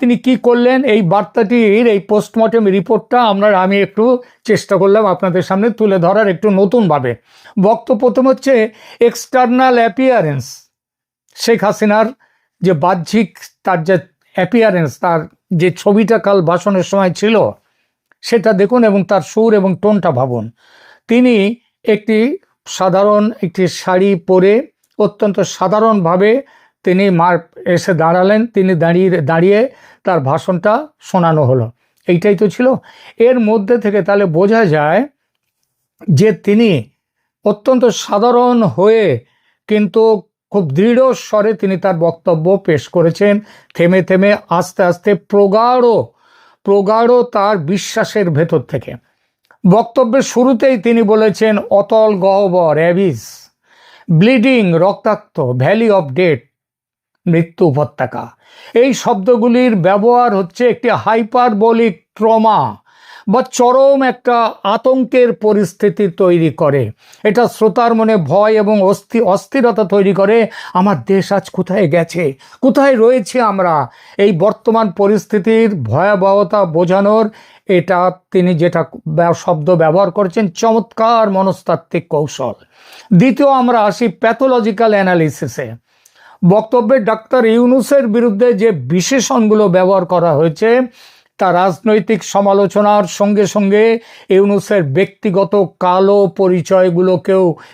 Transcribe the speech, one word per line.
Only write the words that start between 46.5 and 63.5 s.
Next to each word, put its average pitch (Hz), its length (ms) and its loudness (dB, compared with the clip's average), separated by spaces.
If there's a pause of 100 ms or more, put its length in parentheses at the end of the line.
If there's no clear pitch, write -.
প্রগাঢ় 220 600 2
তার 214 360 -2
বিশ্বাসের 185 720 -4
ভেতর 160 300 0
থেকে। - 340 -10 (760)
বক্তব্যের 240 520 0
শুরুতেই 254 560 0
তিনি 233 240 0
বলেছেন, 214 560 0 (120)
"অতল 208 460 2
গহ্বর, 180 600 0
অ্যাবিস, 170 760 -2 (600)
ব্লিডিং, 214 640 2
রক্তাক্ত, 196 680 -2
ভ্যালি 147 500 0
অফ 180 220 0
ডেথ, 160 280 0 (840)
মৃত্যু 170 400 0
উপত্যকা।" 131 640 -4 (440)
এই 240 200 2
শব্দগুলির 233 800 0
ব্যবহার 208 600 2
হচ্ছে 196 320 -2
একটি 240 200 -2
হাইপারবোলিক 226 1300 0
ট্রমা 214 600 0 (520)
বা 233 140 0
চরম 269 600 2